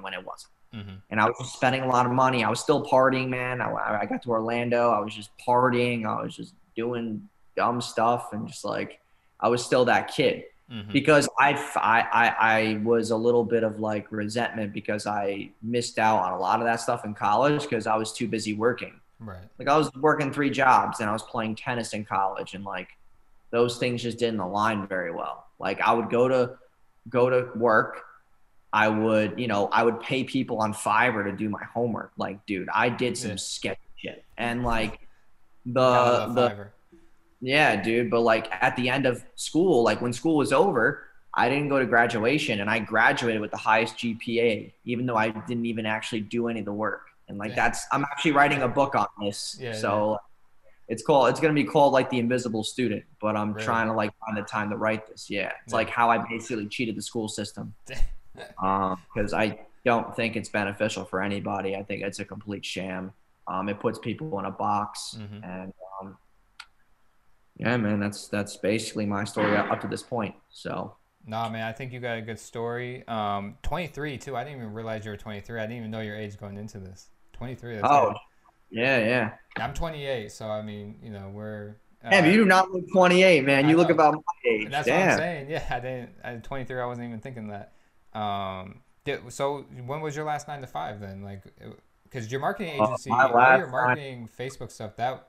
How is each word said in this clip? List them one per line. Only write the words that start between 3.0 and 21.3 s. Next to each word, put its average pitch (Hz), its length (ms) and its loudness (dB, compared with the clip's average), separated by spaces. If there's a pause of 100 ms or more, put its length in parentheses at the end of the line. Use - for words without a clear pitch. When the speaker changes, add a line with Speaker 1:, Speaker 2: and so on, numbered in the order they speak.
Speaker 1:
man. 127 300 -4
I, 107 420 -2
I 104 40 -2
got 131 160 -6
to 123 80 -6
Orlando. 120 600 2
I 107 100 4
was 104 120 -6
just 107 260 -14
partying. 120 680 2
I 110 160 -4
was 113 140 -8
just 117 180 -16 (220)
doing 113 520 -4 (280)
dumb 120 240 2
stuff 120 520 0
and 110 140 -6
just, - 180 -14
like, 107 360 -6 (400)
I 110 80 2
was 120 160 2
still 127 220 4
that 101 220 4
kid. 120 360 0 (260)
Speaker 2:
Mm-hmm. 107 220 -10
Speaker 1:
Because 143 360 6 (120)
I, 143 140 6
f-, - 220 -4
I, 113 240 6 (120)
I, 113 160 6 (320)
I 110 240 0
was 113 260 2
a 113 60 2
little 120 280 4
bit 110 200 0
of, 107 160 -2
like, 107 320 -4
resentment 107 600 -4
because 107 340 -6
I 101 440 -4 (100)
missed 117 380 -2
out 110 240 4
on 92 100 -2
a 90 60 -4
lot 98 220 0
of 117 60 0
that 117 140 0
stuff - 240 -2
in 107 80 -6
college 127 560 2
'cause 113 200 -2
I 110 80 2
was 110 160 -2
too 113 160 -4
busy 107 260 -2
working. 110 460 -2 (180)
Speaker 2:
Right. 101 180 -14 (220)
Speaker 1:
Like, 139 100 -4
I 143 80 6
was 143 200 2
working 147 360 2
three 143 160 0
jobs 120 520 4
and 104 100 0
I - 20 0
was 110 100 -2
playing 110 340 -6